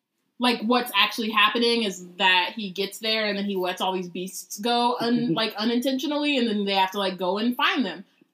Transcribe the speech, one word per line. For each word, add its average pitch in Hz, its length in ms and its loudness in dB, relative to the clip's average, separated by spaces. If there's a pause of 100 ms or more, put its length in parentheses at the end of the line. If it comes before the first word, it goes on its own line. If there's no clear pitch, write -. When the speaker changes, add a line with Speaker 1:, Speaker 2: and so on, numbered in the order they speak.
(400)
Speaker 1:
like, 240 220 2
what's 240 320 0
actually 208 360 2
happening 226 520 2
is 180 240 -4 (120)
that 185 360 4
he 208 160 -6
gets 196 300 -6
there 220 260 0
and 202 100 -2
then 202 80 -2
he 202 120 -2
lets 180 240 -2
all 185 120 2
these 180 160 -4
beasts 190 520 -10
go 240 400 2
un-, 233 340 2
Speaker 2:
<laughs> - 0 -
Speaker 1:
like, 175 220 0
unintentionally, 269 840 0
and 233 80 2
then 208 180 0
they 196 120 0
have 190 160 2
to, 202 80 -4
like, 190 180 -2
go 185 200 -2
and 240 180 0
find 320 280 0
them. 165 200 -6 (300)